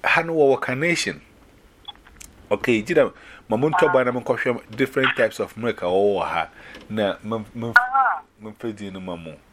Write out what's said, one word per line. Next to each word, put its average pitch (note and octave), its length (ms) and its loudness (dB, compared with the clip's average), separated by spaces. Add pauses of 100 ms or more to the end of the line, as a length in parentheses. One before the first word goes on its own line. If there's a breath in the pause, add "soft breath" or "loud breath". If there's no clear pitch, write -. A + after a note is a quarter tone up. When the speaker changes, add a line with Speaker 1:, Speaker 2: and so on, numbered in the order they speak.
Speaker 1:
Ha E3+ 160 2
no E3 140 -4
wɔ C#3 260 6
carnation. C3 600 -2 (1300)
Okay, A2 320 2
gye C#3+ 120 -4
dɛ, C3+ 160 4 (380 loud breath)
ma A2 80 0
mo C#3+ 140 2
ntɔ E3 240 4
ba B2+ 100 4
na B2 80 0
mo B2 80 -2
nkɔhwɛ A#2+ 400 -2 (160)
different C3 400 0
types A2+ 240 0
of G2 160 -4
milk A2+ 240 -4
a F2+ 60 -4
wɔwɔ F#2+ 420 2
ha. E2 200 -4 (420 loud breath)
Na, G#2 340 0
me, A2 180 -6 (120)
me, A#2 200 -8
Speaker 2:
Aha. A#3+ 460 2 (220)
Speaker 1:
me G#2+ 80 -14
mfa G#2+ 260 -8
din G2 160 -12
no F#2+ 80 -10
ma F#2 160 -8
mo. E2 160 -14 (200)